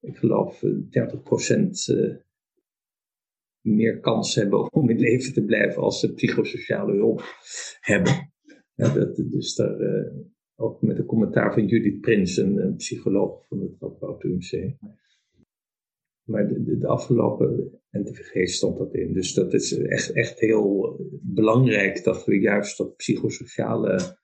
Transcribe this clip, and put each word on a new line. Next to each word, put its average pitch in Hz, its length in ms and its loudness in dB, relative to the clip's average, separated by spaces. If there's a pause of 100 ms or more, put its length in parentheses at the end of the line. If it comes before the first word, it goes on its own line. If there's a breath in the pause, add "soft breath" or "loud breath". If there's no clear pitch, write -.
ik 131 120 -12
geloof, 104 460 0
eh, 101 80 2 (180)
dertig - 320 -2
procent, - 680 0
eh, - 260 2 (1500)
meer 110 380 2
kans - 360 0
hebben 101 380 0
om 135 160 4
in 113 100 2
leven 117 340 2
te 107 120 0
blijven 104 360 0
als 101 180 0
ze - 140 -2
psychosociale 104 800 -2
hulp 107 300 2 (560 loud breath)
hebben. 101 540 2 (400 loud breath)
Ja, - 200 2
dat, - 220 0
dus - 400 -4
daar, - 240 -2
eh, 107 340 -2 (420)
ook - 260 -6
met 110 160 2
een - 80 -2
commentaar 110 480 2
van 107 120 2
Judith 101 360 0
Prins, 101 360 2
een, 98 200 2
een 95 180 0
psycholoog - 720 -4
van 101 120 -8
het 92 200 -8
Radboud - 440 -10
U 95 100 -2
M 92 60 -2
C. - 360 -6 (1500 soft breath)
Maar 107 240 -2
de, - 160 -2
de, - 140 -2
de - 100 -2
afgelopen - 920 0 (120)
N - 120 -4
T - 140 -10
V - 40 -20
G 92 280 0
stond - 280 -2
dat 95 160 -6
in. 87 200 -2
Dus 92 200 -2
dat 90 200 2
is - 240 0
echt, - 340 -2
echt - 280 -2
heel 104 580 2 (240)
belangrijk 110 840 4
dat - 220 0
we 101 140 4
juist 104 380 2
dat - 180 -4
psychosociale 107 1300 -2